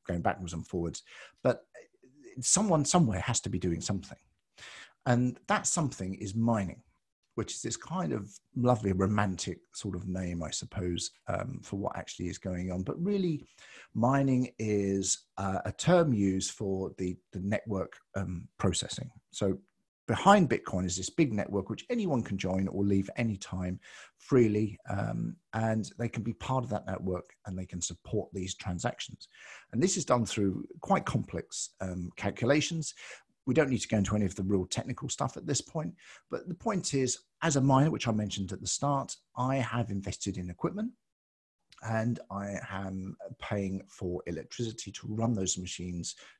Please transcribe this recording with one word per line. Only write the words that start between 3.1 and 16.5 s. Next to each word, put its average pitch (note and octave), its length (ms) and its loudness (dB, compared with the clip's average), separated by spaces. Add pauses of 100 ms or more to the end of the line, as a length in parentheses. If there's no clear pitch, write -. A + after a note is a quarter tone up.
has A2+ 220 0
to F#2+ 80 -4
be F#2+ 80 0
doing E2+ 240 0
something. - 360 -4 (840)
And B2 420 4
that G3+ 200 2
something F#2+ 480 0
is G2+ 200 -6
mining, A2+ 480 2 (520)
which - 200 -4
is - 80 -10
this A#2 140 -4
kind E3 360 -4
of G2+ 240 -6 (200)
lovely A#2 360 4
romantic F#2+ 680 2 (140)
sort F#2+ 200 -6
of F2+ 140 -6
name, F2+ 340 -2
I D2 80 -6
suppose, F2+ 600 -4 (180)
um, - 340 -4
for - 140 -6
what - 200 -4
actually - 320 -6
is - 100 -6
going F#2 340 -4
on. F2+ 100 -2
But - 200 -4
really, F#3 440 0 (460)
mining B2+ 680 4
is, G2 680 2 (100)
uh, F#2+ 300 0
a G2+ 60 -4
term E3+ 420 4
used G2 380 2